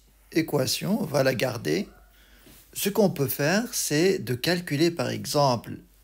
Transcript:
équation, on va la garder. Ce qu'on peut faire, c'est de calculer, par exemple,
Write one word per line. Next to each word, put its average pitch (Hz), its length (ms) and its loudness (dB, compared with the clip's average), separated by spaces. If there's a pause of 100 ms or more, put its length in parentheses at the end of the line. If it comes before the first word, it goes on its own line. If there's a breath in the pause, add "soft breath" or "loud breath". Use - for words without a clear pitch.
(320)
équation, 156 680 0
on - 40 -2
va 135 160 0
la 131 120 2
garder. 127 540 -2 (840 loud breath)
Ce - 160 -2
qu'on 202 220 4
peut 139 180 -2
faire, 185 440 0
c'est 160 460 2
de 127 160 -4
calculer, 165 560 0
par 127 200 -4
exemple, 117 680 0 (260)